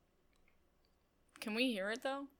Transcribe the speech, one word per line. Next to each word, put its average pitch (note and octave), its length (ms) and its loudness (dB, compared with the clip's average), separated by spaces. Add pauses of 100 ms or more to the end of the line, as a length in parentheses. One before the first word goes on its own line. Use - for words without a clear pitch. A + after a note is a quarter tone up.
(1400)
Can G#3+ 140 -2
we B3+ 180 4
hear G3 180 0
it, A#3+ 120 -4
though? C#4 220 -2 (160)